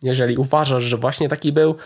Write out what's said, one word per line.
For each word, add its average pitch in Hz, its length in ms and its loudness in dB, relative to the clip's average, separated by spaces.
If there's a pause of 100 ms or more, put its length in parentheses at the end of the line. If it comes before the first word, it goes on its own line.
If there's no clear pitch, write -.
Jeżeli 127 340 0
uważasz, 135 460 2
że 120 140 -2
właśnie 135 320 -2
taki 151 220 -2
był, 156 240 2 (100)